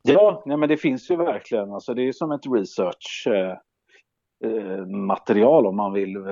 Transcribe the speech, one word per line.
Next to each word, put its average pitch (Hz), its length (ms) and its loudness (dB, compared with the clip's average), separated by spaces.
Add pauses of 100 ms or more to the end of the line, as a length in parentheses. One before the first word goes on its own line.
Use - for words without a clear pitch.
Ja, 190 440 4
nej, 143 100 -4
men 151 120 0
det 151 80 2
finns 135 340 -2
ju 180 60 0
verkligen. 107 560 -4
Alltså, 101 220 -8
det 123 80 -4
är 127 40 0
ju 131 60 -2
som 156 200 -6
ett 143 140 -8
research, 101 800 -4
eh, 92 300 0 (880)
eh, 98 420 -6
material 101 800 2
om 95 100 -2
man 101 160 -2
vill 98 260 -4 (140)